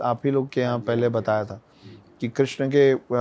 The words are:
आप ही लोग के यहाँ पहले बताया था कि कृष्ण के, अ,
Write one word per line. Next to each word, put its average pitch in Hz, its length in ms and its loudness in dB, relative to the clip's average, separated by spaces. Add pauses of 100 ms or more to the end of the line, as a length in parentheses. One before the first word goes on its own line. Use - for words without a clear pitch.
आप 120 220 -2
ही 143 60 0
लोग 135 180 -2
के 131 120 -2
यहाँ 123 180 -2
पहले 117 300 0
बताया 107 360 -2
था 101 160 -14 (580)
कि 117 100 -6
कृष्ण 135 400 -2
के, 139 240 6
अ, 127 60 0 (220)